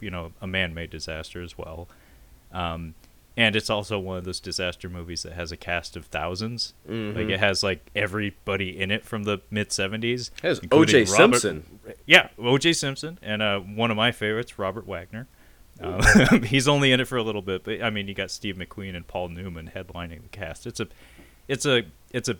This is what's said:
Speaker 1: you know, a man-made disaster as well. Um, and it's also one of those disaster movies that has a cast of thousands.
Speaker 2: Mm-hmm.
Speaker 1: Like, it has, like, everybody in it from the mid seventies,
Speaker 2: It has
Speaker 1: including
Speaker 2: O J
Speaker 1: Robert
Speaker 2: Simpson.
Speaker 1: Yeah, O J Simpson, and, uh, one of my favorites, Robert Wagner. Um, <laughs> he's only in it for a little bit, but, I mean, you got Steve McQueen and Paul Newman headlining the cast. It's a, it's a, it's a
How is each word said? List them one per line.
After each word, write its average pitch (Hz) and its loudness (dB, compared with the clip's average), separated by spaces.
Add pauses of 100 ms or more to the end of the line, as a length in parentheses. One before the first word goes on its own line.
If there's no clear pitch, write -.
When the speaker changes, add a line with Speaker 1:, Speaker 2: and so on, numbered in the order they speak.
Speaker 1:
you 107 -8
know, 85 -8
a 101 -8
man-made 85 -2
disaster 80 -10
as 85 -14
well. 80 -12 (640)
Um, 85 -6 (420)
and 110 4
it's 107 0
also 104 -2
one 92 -6
of 87 -8
those 92 -8
disaster 90 -6
movies 87 -8
that 82 -12
has 85 -8
a 85 -10
cast 87 -6
of 80 -14
thousands. 92 -6 (180)
Speaker 2:
Mm-hmm. 107 -6
Speaker 1:
Like, 107 -2
it 95 0
has, 101 2
like, 95 -2
everybody 98 -2
in 95 -2
it 110 -2
from 107 -6
the 104 0 (120)
mid 104 -2
seventies, 113 -2
Speaker 2:
It 165 -2
has 165 2
Speaker 1:
including 147 6 (200)
Speaker 2:
O - 6
J 92 0
Speaker 1:
Robert 196 8
Speaker 2:
Simpson. 82 -4 (280)
Speaker 1:
Yeah, 170 8 (100)
O 123 4
J 165 4
Simpson, 156 -4
and, 107 -2
uh, 101 2
one 104 -2
of 107 0
my 113 4
favorites, 107 -4
Robert 98 -4
Wagner. 95 -10 (520)
Um, - 6
<laughs> - -
he's 127 2
only 143 4
in 127 6
it 127 0
for 127 -4
a 113 0
little 104 -2
bit, 92 -4
but, 101 -6
I 117 0
mean, 101 -4
you 98 -8
got 95 -6
Steve 98 -6
McQueen 92 -10
and 85 -12
Paul 90 -6
Newman 85 -10
headlining 87 -12
the - -20
cast. 95 -12
It's 117 -10
a, 113 -4 (580)
it's 135 -4
a, 127 4 (260)
it's 123 -4
a 110 -2